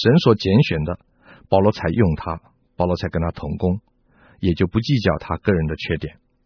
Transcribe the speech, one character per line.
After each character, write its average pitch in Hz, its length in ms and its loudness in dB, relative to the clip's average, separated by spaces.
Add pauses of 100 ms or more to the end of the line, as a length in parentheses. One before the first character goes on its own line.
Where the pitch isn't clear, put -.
神 127 160 4
所 127 160 4
拣 104 300 2
选 80 200 -2
的， 87 140 -6 (520)
保 98 100 4
罗 101 120 4
才 - 180 -4
用 87 260 2
他， 80 260 -8 (340)
保 87 120 0
罗 90 80 0
才 87 140 -6
跟 82 120 -4
他 82 80 -2
同 - 280 -8
工， 92 240 -2 (580)
也 90 140 0
就 92 120 2
不 90 140 -2
计 131 180 0
较 95 220 0
他 - 180 -6
个 - 140 0
人 82 160 2
的 78 80 -4
缺 - 220 -6
点。 - 200 -10 (280)